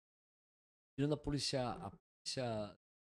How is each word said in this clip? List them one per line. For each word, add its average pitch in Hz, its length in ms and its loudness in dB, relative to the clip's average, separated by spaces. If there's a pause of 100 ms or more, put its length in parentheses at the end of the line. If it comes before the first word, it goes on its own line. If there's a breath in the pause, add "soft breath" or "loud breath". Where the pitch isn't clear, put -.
(960)
tirando 147 180 4
a 139 40 2
polícia, 139 520 0
a 98 200 -6
polícia 110 880 -4 (300)